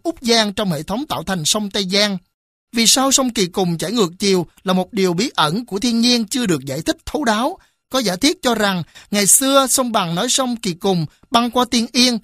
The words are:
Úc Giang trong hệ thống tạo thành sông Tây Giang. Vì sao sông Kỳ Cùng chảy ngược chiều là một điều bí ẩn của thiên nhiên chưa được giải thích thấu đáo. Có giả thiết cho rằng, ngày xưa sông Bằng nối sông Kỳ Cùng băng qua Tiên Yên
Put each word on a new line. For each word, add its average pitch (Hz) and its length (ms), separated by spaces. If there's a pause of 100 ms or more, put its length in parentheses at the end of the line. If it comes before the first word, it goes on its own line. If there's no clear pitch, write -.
Úc 330 180
Giang 226 320
trong 196 200
hệ 147 100
thống 233 240
tạo 135 160
thành 175 220
sông 208 260
Tây 202 220
Giang. 202 260 (540)
Vì 233 140
sao 262 260
sông 254 180
Kỳ 202 160
Cùng 175 320
chảy 170 140
ngược 208 260
chiều 185 280 (180)
là 190 80
một 185 200
điều 190 200
bí 180 220
ẩn 175 320
của 190 120
thiên 233 220
nhiên 240 240
chưa 240 220
được 156 180
giải 135 180
thích 330 140 (100)
thấu 302 180
đáo. 240 340 (320)
Có 254 80
giả 190 180
thiết 285 260
cho 240 120
rằng, 196 280 (280)
ngày 202 160
xưa 269 400
sông 247 260
Bằng 180 220
nối 226 140
sông 247 280
Kỳ 185 160
Cùng 175 340 (240)
băng 240 200
qua 247 200
Tiên 233 220
Yên 247 320